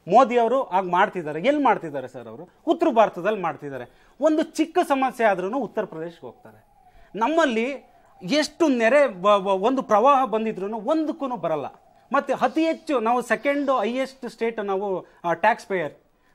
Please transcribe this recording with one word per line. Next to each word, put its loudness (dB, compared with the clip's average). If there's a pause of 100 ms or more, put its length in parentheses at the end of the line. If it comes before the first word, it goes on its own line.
ಮೋದಿ 6
ಅವರು 2
ಹಾಗ್ -2
ಮಾಡ್ತಿದ್ದಾರೆ. 0
ಎಲ್ಲಿ 2
ಮಾಡ್ತಿದ್ದಾರೆ -2
ಸರ್ -16
ಅವರು? -16 (180)
ಉತ್ತರ 2
ಭಾರತದಲ್ಲಿ 2
ಮಾಡ್ತಿದ್ದಾರೆ. -8 (120)
ಒಂದು 2
ಚಿಕ್ಕ -2
ಸಮಸ್ಯೆ 0
ಆದ್ರೂನು 0
ಉತ್ತರ -4
ಪ್ರದೇಶಕ್ಕೆ -12
ಹೋಗ್ತಾರೆ. -20 (500)
ನಮ್ಮಲ್ಲಿ 0 (320)
ಎಷ್ಟು 0
ನೆರೆ 4
ಬ-, 2
ಬ-, -2
ಒಂದು 0
ಪ್ರವಾಹ 4
ಬಂದಿದ್ರೂನು -4
ಒಂದಕ್ಕೂನು -4
ಬರಲ್ಲ. -4 (480)
ಮತ್ತೆ 0
ಅತಿ 0
ಹೆಚ್ಚು -2
ನಾವು 0
ಸೆಕೆಂಡ್ -2
ಹೈಯೆಸ್ಟ್ -4
ಸ್ಟೇಟ್ -6
ನಾವು, -4 (200)
ಆ, 0
ಟ್ಯಾಕ್ಸ್ 0
ಪೇಯರ್. -4 (420)